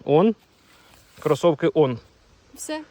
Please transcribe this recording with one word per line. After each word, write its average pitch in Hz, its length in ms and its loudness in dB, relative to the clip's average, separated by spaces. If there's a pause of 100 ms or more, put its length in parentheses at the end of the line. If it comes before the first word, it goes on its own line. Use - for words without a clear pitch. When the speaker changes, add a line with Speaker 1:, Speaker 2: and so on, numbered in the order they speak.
Speaker 1:
on. 185 300 2 (880)
Кросовки 156 480 0
on. 131 300 0 (560)
Speaker 2:
Все. 311 260 -12 (100)